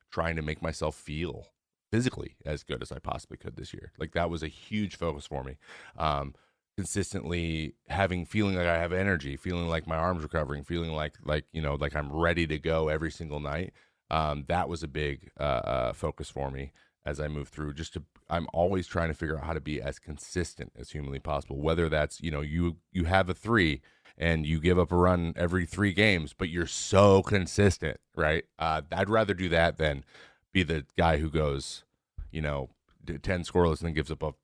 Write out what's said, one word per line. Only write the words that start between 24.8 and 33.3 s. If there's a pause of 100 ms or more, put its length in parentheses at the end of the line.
a
run
every
three
games,
but
you're
so
consistent, (160)
right? (140)
Uh,
I'd
rather
do
that
than (480)
be
the (100)
guy
who
goes, (460)
you
know, (340)
d-,
ten